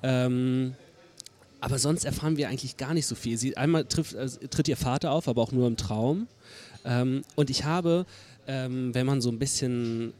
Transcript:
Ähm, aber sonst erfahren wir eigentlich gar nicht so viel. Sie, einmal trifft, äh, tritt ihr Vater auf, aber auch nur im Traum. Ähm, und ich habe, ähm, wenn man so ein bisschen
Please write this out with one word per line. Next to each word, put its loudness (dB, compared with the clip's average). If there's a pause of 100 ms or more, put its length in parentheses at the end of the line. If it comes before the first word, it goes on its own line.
Ähm, 2 (880)
aber -2
sonst 2
erfahren 0
wir -2
eigentlich -6
gar -4
nicht 2
so -4
viel. -4
Sie, -2
einmal 2
trifft, -2
äh, -6 (220)
tritt 0
ihr 0
Vater 0
auf, 2
aber 2
auch 2
nur 4
im 0
Traum. 0 (560)
Ähm, 0 (120)
und 2
ich -2
habe, 2 (420)
ähm, -4
wenn 2
man 4
so 2
ein -4
bisschen -2